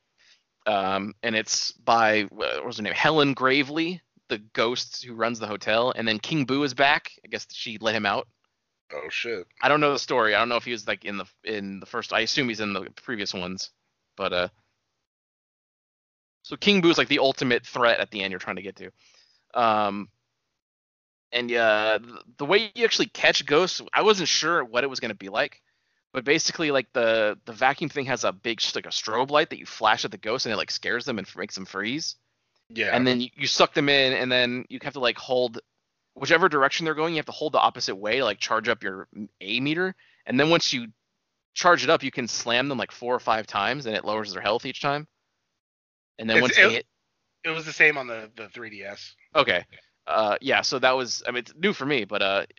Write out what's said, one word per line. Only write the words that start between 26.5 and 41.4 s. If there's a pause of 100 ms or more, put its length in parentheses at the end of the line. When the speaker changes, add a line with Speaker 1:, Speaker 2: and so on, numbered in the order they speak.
Speaker 1:
like,
the,
the
vacuum
thing
has
a
big,
just,
like,
a
strobe
light
that
you
flash
at
the
ghost,
and
it,
like,
scares
them
and
f-,
makes
them
freeze. (560)
Speaker 2:
Yeah.
Speaker 1:
And
then
you,
you
suck
them
in,
and
then
you
have
to,
like,
hold (540)
whichever
direction
they're
going,
you
have
to
hold
the
opposite
way
to,
like,
charge
up
your (340)
A
meter. (320)
And
then
once
you (640)